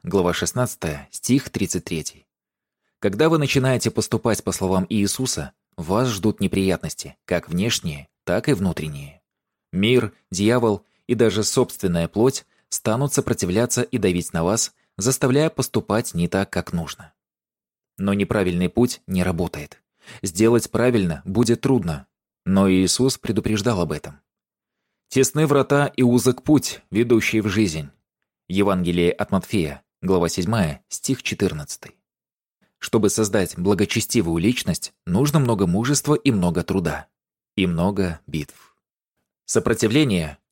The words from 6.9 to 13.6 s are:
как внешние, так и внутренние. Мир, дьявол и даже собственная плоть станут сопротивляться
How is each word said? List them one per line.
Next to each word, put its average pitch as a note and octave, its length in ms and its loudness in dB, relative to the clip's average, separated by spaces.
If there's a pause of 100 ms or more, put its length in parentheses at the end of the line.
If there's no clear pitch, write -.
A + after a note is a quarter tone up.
как - 240 -2
внешние, F2 600 -4 (140)
так G2 260 -2
и C#3+ 40 2
внутренние. D2+ 680 -6 (500)
Мир, A2 420 2 (180)
дьявол G#2+ 540 2 (220)
и A#2+ 80 0
даже G#2+ 280 2
собственная F2 640 0
плоть B2 380 0 (240)
станут B2+ 440 -2
сопротивляться A2+ 680 0